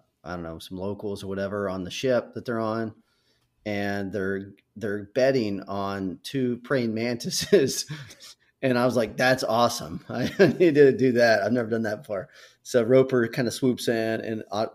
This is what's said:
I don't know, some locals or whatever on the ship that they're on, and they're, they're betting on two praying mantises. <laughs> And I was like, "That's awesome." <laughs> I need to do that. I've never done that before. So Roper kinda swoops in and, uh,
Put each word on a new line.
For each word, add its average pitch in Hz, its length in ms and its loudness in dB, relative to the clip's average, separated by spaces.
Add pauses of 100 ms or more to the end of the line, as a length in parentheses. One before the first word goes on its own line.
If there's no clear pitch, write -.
(220)
I 90 120 -10
don't 87 80 -10
know, 82 160 -12
some - 200 -14
locals 101 460 -8
or 95 40 -10
whatever 98 420 -4
on 92 140 -6
the 87 60 -10
ship 123 440 -2
that 113 100 -12
they're 117 160 -4
on, 110 340 -4 (680)
and 101 480 -4
they're, 98 400 -6 (240)
they're 104 280 -6 (100)
betting 123 480 2
on 98 600 -6
two 123 360 -4
praying 120 360 -2
mantises. 123 960 0
<laughs> - 460 -16 (240)
And 127 160 2
I 123 80 2
was 123 120 2
like, 110 200 0
"That's 127 280 2
awesome." 110 600 0
<laughs> - 20 -20
I 120 220 -4 (280)
need 170 160 6
to 143 220 10
do 127 160 4
that. 113 320 4
I've 110 80 0
never 117 180 0
done 113 120 -2
that 107 200 -4
before. 98 260 -6 (360)
So 120 180 2
Roper 127 460 4
kinda 117 240 -2
swoops 123 340 0
in 113 340 0
and, 110 300 -6
uh, 107 240 -2